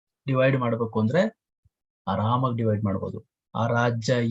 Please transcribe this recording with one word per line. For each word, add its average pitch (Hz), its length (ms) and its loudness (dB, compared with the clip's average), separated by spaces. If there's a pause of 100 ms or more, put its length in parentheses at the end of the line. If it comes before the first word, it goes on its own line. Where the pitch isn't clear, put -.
(260)
ಡಿವೈಡ್ 131 320 2
ಮಾಡ್ಬೇಕು 117 420 -2
ಅಂದ್ರೆ 156 380 2 (680)
ಆರಾಮಾಗಿ 117 480 0
ಡಿವೈಡ್ 110 280 0
ಮಾಡ್ಬೋದು. 98 500 -6 (220)
ಆ 110 100 -2
ರಾಜ್ಯ 117 480 0 (160)